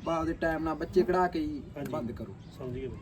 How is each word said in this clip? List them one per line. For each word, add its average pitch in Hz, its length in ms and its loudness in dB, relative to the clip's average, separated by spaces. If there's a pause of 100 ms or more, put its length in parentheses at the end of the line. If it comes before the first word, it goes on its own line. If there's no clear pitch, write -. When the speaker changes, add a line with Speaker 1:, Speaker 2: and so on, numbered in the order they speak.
Speaker 1:
ਆਪਦੇ 165 260 2
ਟਾਈਮ 160 300 2
ਨਾਲ 160 120 0
ਬੱਚੇ 175 280 4
ਕਢਾ 180 240 6
ਕੇ 170 120 0
ਜੀ 151 220 -2 (160)
Speaker 2:
ਹਾਂਜੀ। 139 140 -6
Speaker 1:
ਬੰਦ 117 200 -2
ਕਰੋ। 104 240 -8 (240)
Speaker 2:
ਸਮਝ 127 140 -6
ਗਏ 131 140 -4
ਬਾਈ। - 140 -8